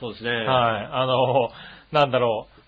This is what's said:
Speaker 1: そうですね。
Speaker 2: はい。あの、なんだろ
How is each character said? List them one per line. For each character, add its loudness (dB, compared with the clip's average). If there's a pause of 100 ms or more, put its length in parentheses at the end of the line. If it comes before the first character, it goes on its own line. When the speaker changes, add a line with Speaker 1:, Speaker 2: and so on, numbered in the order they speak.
Speaker 1:
そ -8
う -12
で -20
す -14
ね。 -4
Speaker 2:
は 0
い。 -10
あ -2
の、 2 (420)
な 4
ん -4
だ 2
ろ 0 (200)